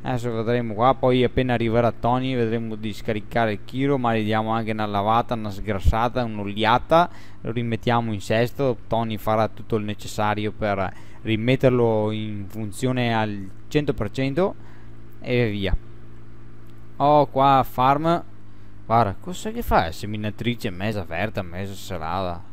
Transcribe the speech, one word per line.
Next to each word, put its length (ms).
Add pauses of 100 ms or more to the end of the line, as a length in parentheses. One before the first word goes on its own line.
Adesso 280
vedremo 420
qua, 200
poi 280
appena 320
arriverà 380
Tony 420
vedremo 400
di 180
scaricare 600
il 120
chiro, 340
ma 180
gli 80
diamo 260
anche 220
una 120
lavata, 500
una 180
sgrassata, 720
un'oliata, 840 (340)
lo 100
rimettiamo 600
in 80
sesto, 580 (100)
Tony 280
farà 300
tutto 300
il 80
necessario 680
per 420 (300)
rimetterlo 880
in 380
funzione 680
al 320 (200)
cento 260
per 160
cento 460 (640)
e 300
via. 260 (1200)
Oh, 300
qua 380
farm, 600 (600)
guarda, 360
cosa 320
che 100
fa? 300
Seminatrice 800
mezza 320
aperta, 400
mezza 320
serata. 680 (100)